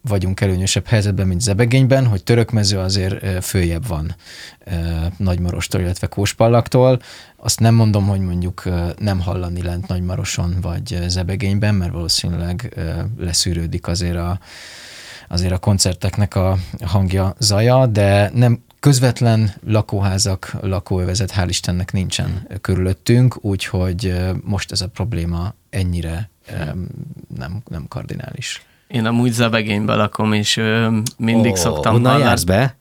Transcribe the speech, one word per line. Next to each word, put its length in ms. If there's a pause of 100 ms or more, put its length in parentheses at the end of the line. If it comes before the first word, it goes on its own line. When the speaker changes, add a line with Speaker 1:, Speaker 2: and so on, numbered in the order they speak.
Speaker 1:
vagyunk 380
előnyösebb 460
helyzetben, 400
mint 140
Zebegényben, 640
hogy 160
Törökmező 560
azért, 440
ö, 180
följebb 460
van, 280 (500)
ö, 60 (460)
Nagymarostól, 640
illetve 260
Kóspallaktól. 920 (360)
Azt 240
nem 140
mondom, 320
hogy 140
mondjuk, 440
ö, 220 (120)
nem 220
hallani 420
lent 260
Nagymaroson 720
vagy, 320 (100)
ö, 60
Zebegényben, 680
mert 180
valószínűleg, 840
ö, 140 (280)
leszűrődik 680
azért 300
a, 220 (880)
azért 240
a 60
koncerteknek 760
a 220 (280)
hangja, 540
zaja, 480
de 480
nem, 280 (180)
közvetlen 720 (160)
lakóházak, 960
lakóövezet, 760
hál' 120
Istennek 440
nincsen 560 (120)
körülöttünk, 840
úgyhogy, 640
ö, 240 (120)
most 300
ez 80
a 80
probléma 680 (160)
ennyire, 600 (200)
ö, 20 (840)
nem, 320
nem 200
kardinális. 760 (240)
Speaker 2:
Én 200
amúgy 260
Zebegényben 640
lakom, 360
és, 240
ö, 320 (280)
mindig 340
Speaker 3:
Ó, 40
Speaker 2:
szoktam 400
Speaker 3:
onnan 160
Speaker 2:
hallani. 180
Speaker 3:
jársz 160
be? 360